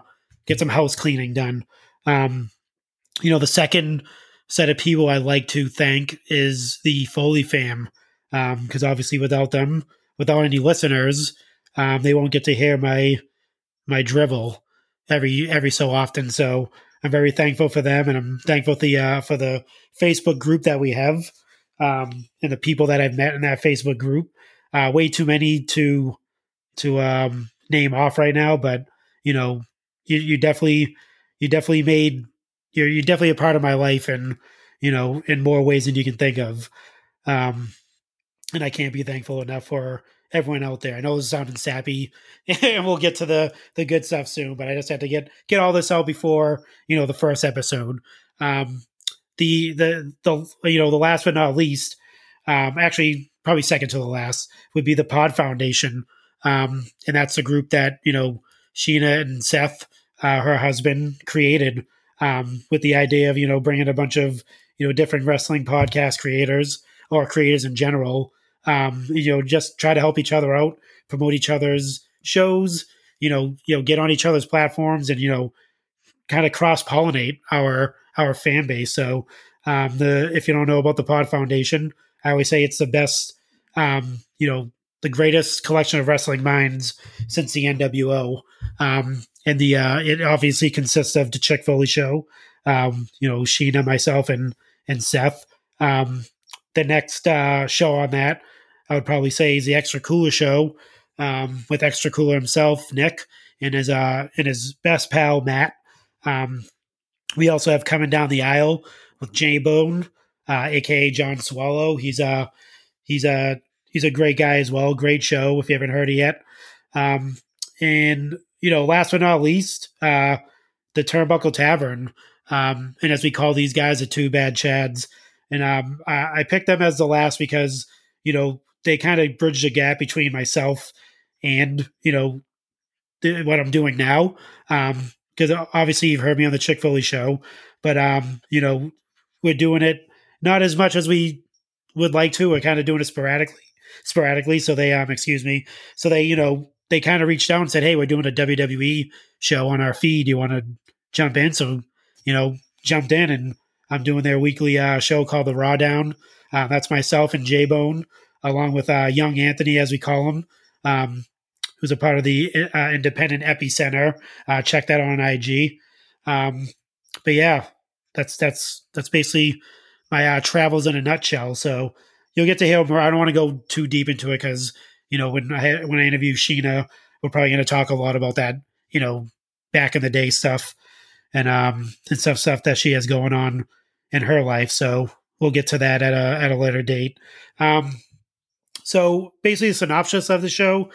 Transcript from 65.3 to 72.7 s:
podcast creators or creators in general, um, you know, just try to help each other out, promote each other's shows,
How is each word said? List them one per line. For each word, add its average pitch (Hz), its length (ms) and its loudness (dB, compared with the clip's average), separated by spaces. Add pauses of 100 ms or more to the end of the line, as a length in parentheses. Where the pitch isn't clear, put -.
podcast 143 540 0
creators 139 640 -2 (280)
or 151 160 2
creators 143 400 2
in 127 100 -8
general, 135 560 -2 (340)
um, 131 440 -2
you 156 200 0
know, 143 120 2
just 147 360 -2
try 160 160 2
to 151 60 2
help 151 180 2
each 147 140 -2
other 147 240 2
out, 151 240 0 (300)
promote 143 240 0
each 147 160 -2
other's 143 580 -2 (140)
shows, 185 640 0 (340)